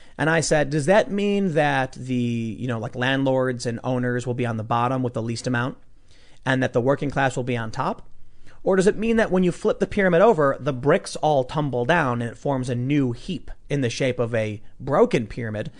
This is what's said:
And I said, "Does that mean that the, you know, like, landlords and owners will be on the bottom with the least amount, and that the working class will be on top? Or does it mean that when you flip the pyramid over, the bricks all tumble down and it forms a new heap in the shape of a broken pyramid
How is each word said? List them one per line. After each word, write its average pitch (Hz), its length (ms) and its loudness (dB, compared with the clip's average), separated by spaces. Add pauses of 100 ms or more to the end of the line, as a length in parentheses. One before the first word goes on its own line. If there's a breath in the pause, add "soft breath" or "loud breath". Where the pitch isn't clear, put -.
(180 soft breath)
And 151 120 2
I 160 120 4
said, 147 300 2
"Does 147 160 0
that 202 240 4
mean 202 420 0
that 143 400 0
the, 127 220 -6
you 117 520 -4
know, 117 120 -4
like, 107 160 -8
landlords 131 720 0
and 117 160 -4
owners 123 420 -2
will 127 80 -2
be 117 140 -2
on 117 100 -2
the 110 60 -4
bottom 123 400 0
with 120 100 -2
the 113 80 -4
least 117 260 -6
amount, 123 300 -2 (680 soft breath)
and 131 180 2
that 123 100 -2
the 123 80 4
working 139 300 0
class 135 260 0
will 131 60 -4
be 123 120 -2
on 113 160 -4
top? 156 380 -6 (540 soft breath)
Or 190 120 2
does 185 120 4
it 202 100 2
mean 226 200 2
that 196 140 2
when 185 120 4
you 175 80 4
flip 220 280 2
the 202 80 8
pyramid 185 340 4
over, 156 380 6
the 139 140 -2
bricks 143 440 0
all 151 260 2
tumble 127 420 -2
down 131 360 2
and 117 100 -4
it 110 60 -14
forms 131 300 -2
a 127 80 -2
new 131 380 2
heap - 380 -8 (180)
in 143 120 -2
the 120 100 0
shape 127 280 -2
of 117 140 0
a 107 260 -2 (200 soft breath)
broken 139 480 2
pyramid 110 520 -8